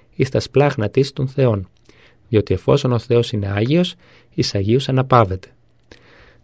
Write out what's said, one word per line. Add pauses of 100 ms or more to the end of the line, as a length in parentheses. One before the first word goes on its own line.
(140)
εις
τα
σπλάχνα
της
των
Θεών. (600)
Διότι
εφόσον
ο
Θεός
είναι
Άγιος, (400)
εις
Αγίους
αναπαύεται. (960)